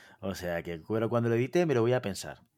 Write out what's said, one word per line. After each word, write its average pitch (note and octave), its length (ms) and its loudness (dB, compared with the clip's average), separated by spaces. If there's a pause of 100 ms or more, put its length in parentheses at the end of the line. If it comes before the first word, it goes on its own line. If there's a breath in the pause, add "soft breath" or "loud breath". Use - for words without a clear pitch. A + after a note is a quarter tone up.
(200)
O G2 140 -4
sea E2+ 280 -4
que, E2+ 240 -8
pero A2 220 0
cuando A#2 220 2
lo A#2 40 2
edite C3 320 2
me D3 80 2
lo A#2 60 4
voy A#2+ 140 4
a B2+ 80 0
pensar. F#2 360 -8 (200)